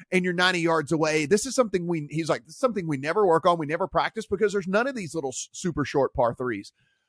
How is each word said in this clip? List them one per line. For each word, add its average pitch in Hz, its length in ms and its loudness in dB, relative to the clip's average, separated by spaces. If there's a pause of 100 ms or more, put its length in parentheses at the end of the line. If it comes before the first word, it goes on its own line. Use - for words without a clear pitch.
(140)
and 185 100 2
you're 180 80 0
ninety 180 300 2
yards 165 320 0
away. 156 320 2
This 202 200 2
is 262 80 -8
something 190 340 0
we, 160 220 -2
he's 151 200 -2
like, 135 160 -2
"This 165 80 -20
is - 80 -20
something 208 260 0
we 151 80 -2
never 165 320 0
work 165 180 4
on. 175 120 6
We 160 80 -4
never 170 200 -2
practice 170 400 -2
because 196 280 0
there's 196 120 -2
none 208 220 2
of 277 80 -6
these 185 180 -8
little 135 180 -4
s-, - 200 -10
super 147 320 -2
short 135 300 0
par 120 200 2
threes 113 380 -6 (380)